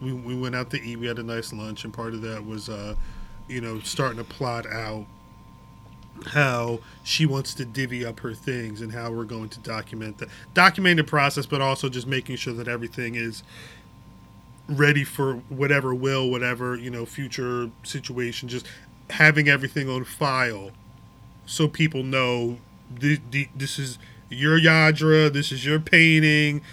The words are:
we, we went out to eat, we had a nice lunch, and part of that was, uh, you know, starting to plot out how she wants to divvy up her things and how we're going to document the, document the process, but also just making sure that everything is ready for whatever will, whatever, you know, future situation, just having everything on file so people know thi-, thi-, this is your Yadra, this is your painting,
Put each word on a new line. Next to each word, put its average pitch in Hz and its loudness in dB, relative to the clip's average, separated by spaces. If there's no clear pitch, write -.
we, 131 -4
we 123 -8
went 127 -4
out 123 -4
to 135 -4
eat, 117 -8
we 117 -6
had 117 -4
a 117 -8
nice 113 -6
lunch, 107 -10
and 110 -10
part 113 -8
of 110 -8
that 110 -10
was, 110 -10
uh, 104 -8
you 127 -8
know, 113 -8
starting 123 -4
to 117 -8
plot 117 -6
out 110 -8
how 120 0
she - 0
wants 135 -2
to 131 -8
divvy 123 -6
up 110 -10
her 117 -6
things 113 -6
and 110 -8
how 117 -8
we're 113 -6
going 110 -10
to - -16
document 107 -10
the, - -12
document 180 6
the 151 4
process, 143 2
but 139 -2
also 135 0
just 123 -8
making 131 -4
sure 120 -6
that 117 -8
everything 120 -6
is 117 -6
ready 143 2
for 135 -4
whatever 135 0
will, 131 -2
whatever, 123 -4
you 123 -10
know, 117 -8
future 123 -6
situation, 123 -8
just 123 -8
having 151 4
everything 135 0
on 127 -4
file 120 -2
so 156 0
people 151 0
know 123 0
thi-, 143 2
thi-, 139 -2
this 135 -8
is 127 -8
your 151 4
Yadra, 156 8
this 143 0
is 127 -4
your 151 4
painting, 156 6